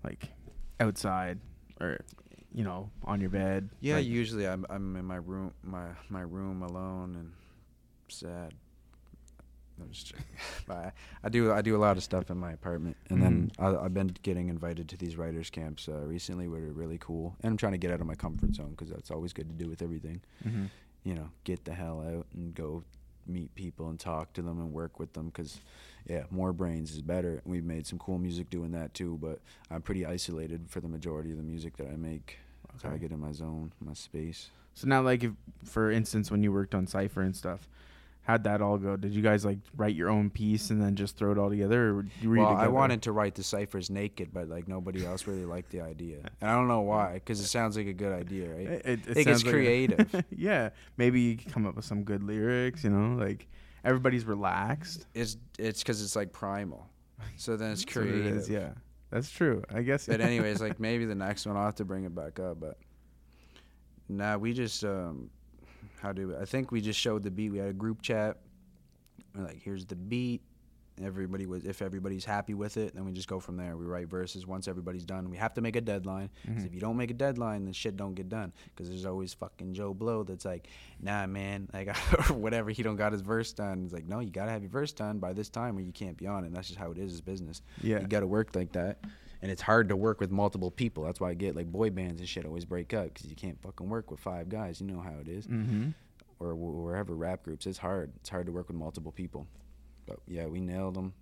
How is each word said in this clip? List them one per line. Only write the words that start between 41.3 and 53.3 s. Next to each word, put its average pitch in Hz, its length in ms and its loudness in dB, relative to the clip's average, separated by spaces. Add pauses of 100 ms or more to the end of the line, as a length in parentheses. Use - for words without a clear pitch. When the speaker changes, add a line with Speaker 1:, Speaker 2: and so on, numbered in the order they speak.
Speaker 1:
it 101 80 4
all 101 100 4
together, 104 460 6
or 101 100 2 (160)
you, 113 80 4
were 113 60 8
you 110 80 10
Speaker 2:
Well, 107 80 10
I 98 100 8
Speaker 1:
together? 117 100 8
Speaker 2:
wanted 127 320 6
to 113 80 0
write 104 220 4
the 98 100 -6
ciphers 101 460 0
naked, 98 420 -2
but, 87 160 -4
like, 85 200 -6
nobody 92 360 -2
else 90 220 -4
really 95 200 -2
liked 87 260 -6
the 90 100 -4
idea. 80 380 -6 (200)
And 107 100 0
I 113 40 6
don't 123 140 6
know 113 140 6
why, 101 440 4
'cause 107 140 0
it 98 80 -2
sounds 113 280 2
like 104 120 0
a 98 60 -2
good 98 200 0
idea, 90 400 -4
right? 90 140 -4
Speaker 1:
It, 156 180 -4
it, - 0 -
it 120 220 0
Speaker 2:
Like, 120 100 4
it's 151 60 8
Speaker 1:
sounds 120 220 8
like 123 80 6
a - 40 8
Speaker 2:
creative. 131 720 6
Speaker 1:
<laughs> - 0 -
Yeah, 170 400 2 (260)
maybe 123 260 8
you 117 160 4
could - 140 -10
come 110 140 2
up 98 100 0
with 110 100 -4
some 104 180 -2
good 101 180 0
lyrics, 123 640 0
you 104 80 6
know? 107 260 6
Like, 104 300 0 (360)